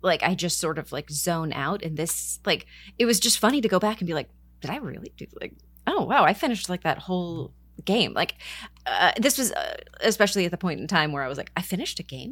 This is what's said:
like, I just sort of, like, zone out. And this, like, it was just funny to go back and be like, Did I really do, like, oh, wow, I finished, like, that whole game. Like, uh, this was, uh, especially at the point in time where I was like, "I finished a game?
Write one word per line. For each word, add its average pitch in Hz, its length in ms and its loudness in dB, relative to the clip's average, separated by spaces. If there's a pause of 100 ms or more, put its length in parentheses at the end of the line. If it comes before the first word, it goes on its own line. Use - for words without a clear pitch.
like, 175 220 2
I 180 120 2
just 170 220 -2
sort 156 220 -2
of, - 140 -8
like, 143 160 -6
zone 160 420 -2
out. 151 320 -2
And 156 140 -6
this, - 480 -4
like, 170 200 0 (320)
it 240 80 4
was 233 140 4
just - 200 4
funny 247 200 4
to 220 80 2
go 190 120 4
back 214 200 0
and 175 80 -2
be 170 60 -2
like, 147 160 -2 (320)
Did 143 100 -6
I 240 60 -4
really 214 400 -10
do, - 80 -14 (160)
like, - 120 -10 (320)
oh, - 200 0
wow, 233 180 6
I 165 100 6
finished, 240 360 -2
like, 180 140 -4
that 160 160 0
whole 175 520 -4 (360)
game. 196 260 2
Like, 160 220 -2 (500)
uh, 123 340 4
this 277 200 2
was, 247 120 0
uh, - 260 -4 (240)
especially 202 440 4
at 170 60 -2
the 180 60 -4
point 180 220 -2
in 156 80 -6
time 151 240 2
where 139 120 -2
I 131 40 -4
was 139 120 -6
like, - 180 -12
"I 175 60 0
finished - 360 -6
a 180 40 -10
game? 131 280 -12